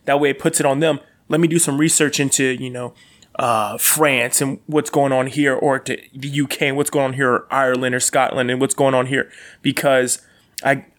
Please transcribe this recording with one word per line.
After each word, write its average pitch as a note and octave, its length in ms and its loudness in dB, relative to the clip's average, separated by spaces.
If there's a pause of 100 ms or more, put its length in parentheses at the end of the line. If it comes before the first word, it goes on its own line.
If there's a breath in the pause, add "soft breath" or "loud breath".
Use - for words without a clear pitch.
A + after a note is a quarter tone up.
That C#3 140 4
way C#3+ 100 2
it C#3 80 -4
puts E3 200 0
it D3 80 0
on C#3 140 2
them. D#3 180 0 (300 soft breath)
Let D#3 120 0
me E3+ 80 4
do E3 100 2
some C#3+ 200 0
research D3+ 400 0
into, C#3 260 0
you B2+ 260 -4
know, B2 240 -10 (420 soft breath)
uh, A#2 420 0
France C3 640 2
and C3+ 240 -4
what's D3+ 240 -2
going C#3 220 2
on C3 160 0
here, C#3 260 0
or C3 240 0
to C3 180 -6 (180)
the C3+ 140 -10
U C#3 200 0
K - 200 -2
and C3+ 80 -2
what's C#3+ 140 -2
going C#3+ 140 0
on C3 80 -2
here, C3 180 0
or - 200 0
Ireland B2+ 440 0
or B2+ 60 -2
Scotland B2 500 0
and B2+ 100 -2
what's C3 140 0
going C3+ 200 2
on B2+ 120 2
here, C3 240 -2 (320 loud breath)
because C3 580 0 (440 soft breath)
I, C3+ 200 0 (140)